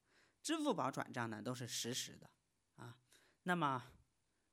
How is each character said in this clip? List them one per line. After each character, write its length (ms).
支 140
付 160
宝 160
转 240
账 160
呢 140
都 100
是 140
实 260
时 240
的 140
啊。 200
那 120
么 340